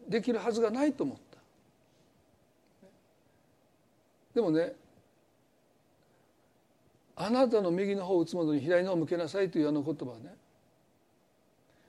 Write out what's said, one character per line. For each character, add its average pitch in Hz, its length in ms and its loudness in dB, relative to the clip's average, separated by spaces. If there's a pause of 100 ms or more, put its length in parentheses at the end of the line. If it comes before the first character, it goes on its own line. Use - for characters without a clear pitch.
で 214 140 0
き 247 100 0
る 220 80 0
は 196 140 -2
ず 226 80 0
が 214 100 2
な 262 140 0
い 302 80 2
と - 100 -4
思 131 120 -4
っ - 20 -18
た。 - 200 -20 (3000)
で 233 60 2
も 202 100 0
ね、 160 260 0 (2500)
「あ 180 120 -4
な 254 200 4
た 220 120 4
の 180 80 0
右 196 280 0
の 190 80 -6
方 190 100 2
を 175 60 4
打 160 40 2
つ 180 120 -8
者 156 160 0
に 143 80 0
左 175 220 2
の 190 80 -2
方 - 20 0
を 175 60 0
向 151 80 0
け 175 100 0
な 170 100 -2
さ 196 140 -4
い」 185 100 0
と 180 80 0
い 151 60 2
う - 20 2
あ 147 60 0
の 147 100 0
言 156 100 -4
葉 135 180 -8
は 113 80 -16
ね、 160 180 -20 (1500)